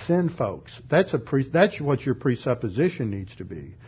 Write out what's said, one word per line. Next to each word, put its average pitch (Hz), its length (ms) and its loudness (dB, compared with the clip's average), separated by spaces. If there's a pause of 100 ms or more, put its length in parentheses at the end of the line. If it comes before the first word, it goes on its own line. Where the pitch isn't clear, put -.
sin, 175 220 4
folks. 98 420 -4 (180)
That's 185 240 4
a 143 60 0
pre-, 135 300 0
that's 175 320 4
what 143 240 0
your 131 100 2
presupposition 123 960 0
needs 98 260 -8
to - 80 -14
be. 80 320 -14 (120)